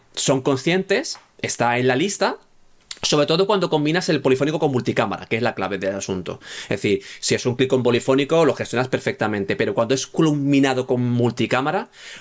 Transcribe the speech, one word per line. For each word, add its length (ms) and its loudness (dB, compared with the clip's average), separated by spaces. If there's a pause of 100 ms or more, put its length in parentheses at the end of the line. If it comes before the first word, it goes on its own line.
(140)
son 280 0
conscientes, 760 0 (220)
está 380 0
en 100 2
la 80 2
lista, 400 0 (640)
sobre 260 2
todo 200 2
cuando 240 0
combinas 400 0
el 100 2
polifónico 380 2
con 140 2
multicámara, 540 -2
que 100 -4
es 60 -2
la 120 0
clave 240 -4
del 160 -2
asunto. 460 -6 (240)
Es 40 -18 (140)
decir, 200 0 (180)
si 140 0
es 120 -2
un 100 0
clic 140 0
con 120 2
polifónico, 600 2
lo 100 2
gestionas 340 -4
perfectamente, 680 -2
pero 180 0
cuando 200 2
es 120 -2
combinado 800 2
con 160 0
multicámara, 840 0 (320)